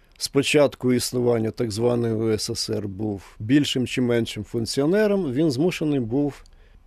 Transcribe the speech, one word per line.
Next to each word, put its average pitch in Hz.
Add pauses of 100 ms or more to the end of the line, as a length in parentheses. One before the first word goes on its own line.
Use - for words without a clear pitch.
(180)
з -
початку 139
існування 120
так 117
званої 117
У 110
С 107
С -
Р 104
був 101
більшим 127
чи -
меншим 117
функціонером, 160
він 156
змушений 151
був 135 (440)